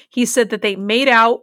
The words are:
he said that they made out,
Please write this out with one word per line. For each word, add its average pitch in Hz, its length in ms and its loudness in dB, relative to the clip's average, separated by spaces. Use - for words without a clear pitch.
he 247 160 -2
said 233 240 -2
that 214 120 -8
they 202 140 -4
made 220 320 -2
out, 233 340 2